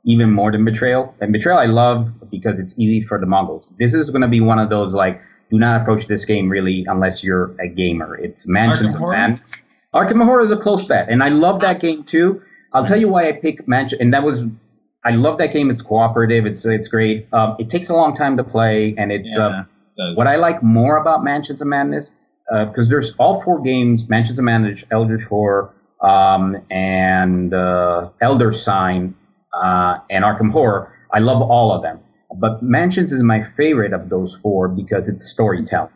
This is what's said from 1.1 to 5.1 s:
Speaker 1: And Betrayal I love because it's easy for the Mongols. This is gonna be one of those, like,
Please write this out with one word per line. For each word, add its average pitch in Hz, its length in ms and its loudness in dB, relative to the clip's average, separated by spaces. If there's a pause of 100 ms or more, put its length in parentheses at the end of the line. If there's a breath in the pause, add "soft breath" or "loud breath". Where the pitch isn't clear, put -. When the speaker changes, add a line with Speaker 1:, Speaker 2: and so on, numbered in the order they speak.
Speaker 1:
And 104 120 -2
Betrayal 175 260 2
I - 80 4
love 117 420 2 (220)
because 95 280 -4
it's 92 200 -10
easy 110 220 2
for 104 180 -6
the 92 80 -4
Mongols. 92 420 -2 (100)
This 120 160 2
is 151 160 0
gonna 131 180 0
be 117 120 4
one 113 180 4
of 107 120 0
those, 101 240 -2
like, 92 260 0 (300 soft breath)